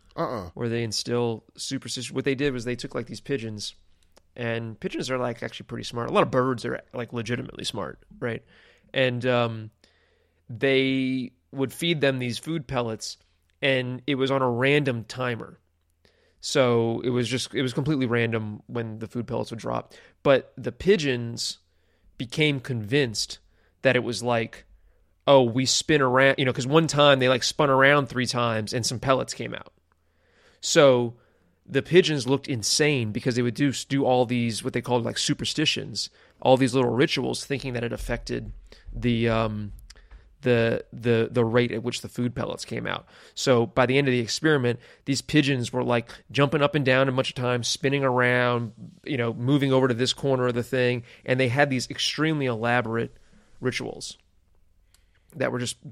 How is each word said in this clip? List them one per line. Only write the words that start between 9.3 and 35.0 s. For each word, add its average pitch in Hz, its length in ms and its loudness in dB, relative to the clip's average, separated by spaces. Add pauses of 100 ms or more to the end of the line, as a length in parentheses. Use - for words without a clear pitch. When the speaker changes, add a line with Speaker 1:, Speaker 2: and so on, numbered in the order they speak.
Speaker 2:
they 135 800 0 (220)
would 135 180 -4
feed 170 300 -2
them 135 180 2
these 123 180 -4
food 156 300 -8
pellets, 120 480 -6 (460)
and 127 440 0
it 147 100 0
was 131 160 0
on 135 100 2
a 127 100 2
random 131 540 2
timer. 123 560 -8 (800)
So 117 640 2
it 127 60 0
was 123 180 0
just, 123 260 -6
it 147 60 -2
was 131 100 -2
completely 135 340 0
random 113 640 -2
when 113 320 -8
the 110 80 -10
food 120 200 -8
pellets 117 240 -4
would 113 100 -10
drop. 120 320 -6 (300)
But 135 340 4
the 123 160 -8
pigeons 127 840 0 (580)
became 147 420 0
convinced 120 800 -4 (440)
that 131 120 4
it 123 80 0
was 107 180 -6
like, 117 440 -2 (600)
"Oh, 139 160 8
we 123 240 2
spin 147 360 2
around," 135 360 6
you 143 80 0
know, 127 80 0
'cause 127 140 -6
one 156 180 6
time 143 320 6
they, 127 120 4
like, 127 120 2
spun - 300 2
around 135 360 6
three 123 200 -2
times 113 460 -2
and 120 120 -2
some 120 140 -4
pellets 127 340 0
came 117 220 -10
out. - 180 -16 (880)
So 123 540 6 (500)
the 131 160 -2
pigeons 151 460 4
looked 135 200 0
insane 127 640 0
because 117 240 -2
they 123 60 0
would 120 140 -2
do, 143 160 2
do 139 340 -2
all 127 220 4
these, 117 360 -2
what 123 100 -6
they 123 80 -2
called, 123 220 0